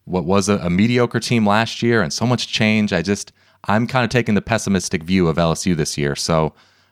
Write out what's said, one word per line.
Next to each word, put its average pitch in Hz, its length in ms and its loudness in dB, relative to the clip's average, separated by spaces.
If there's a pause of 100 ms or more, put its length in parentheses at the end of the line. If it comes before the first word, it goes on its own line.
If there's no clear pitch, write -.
what 90 180 -2
was 95 240 2
a, 101 120 2
a 87 100 -2
mediocre 120 500 2
team 113 260 0
last 110 380 0
year 117 180 2
and 78 120 -2
so - 120 -4
much 123 220 -2
change. 107 460 0
I 113 80 0
just, 98 320 -4 (320)
I'm 113 220 0
kinda 123 200 0
taking 113 280 0
the 95 60 2
pessimistic 98 640 -2
view 90 240 2
of 78 100 0
L 82 140 2
S - 140 -4
U 90 100 2
this 76 220 -4
year. 71 180 -2
So, 80 380 0 (380)